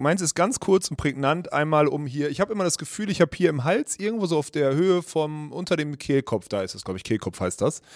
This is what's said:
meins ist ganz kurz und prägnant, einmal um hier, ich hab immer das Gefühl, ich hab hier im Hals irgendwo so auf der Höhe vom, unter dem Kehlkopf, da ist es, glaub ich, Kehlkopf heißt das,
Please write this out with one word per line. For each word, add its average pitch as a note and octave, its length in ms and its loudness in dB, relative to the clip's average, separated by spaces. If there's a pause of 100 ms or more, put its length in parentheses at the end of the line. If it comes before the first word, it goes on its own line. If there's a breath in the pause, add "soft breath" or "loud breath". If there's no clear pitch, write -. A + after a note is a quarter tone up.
meins E3+ 200 2
ist D#3+ 120 -2
ganz G3 260 0
kurz F#3+ 300 2
und D3+ 80 -8
prägnant, C#3+ 560 0
einmal D3+ 340 4
um D3 200 -2
hier, C#3+ 240 -2
ich F3+ 100 -2
hab G3+ 80 0
immer G#3 140 -2
das E3+ 160 0
Gefühl, G3+ 320 -4
ich F3+ 100 4
hab D#3+ 140 2
hier F3 160 4
im C3+ 120 -2
Hals G3+ 360 0
irgendwo G#3 260 -2
so E3 140 2
auf C#3+ 100 -4
der C#3 240 2
Höhe F3 300 4
vom, D3+ 500 -4
unter F3 240 -2
dem D3 220 -4
Kehlkopf, C3+ 500 0
da G2 140 -2
ist F#2 100 -8
es, F#2+ 100 -14
glaub F#2+ 140 -6
ich, - 60 -10
Kehlkopf - 360 -2
heißt F2+ 220 -2
das, C3 200 0 (140 loud breath)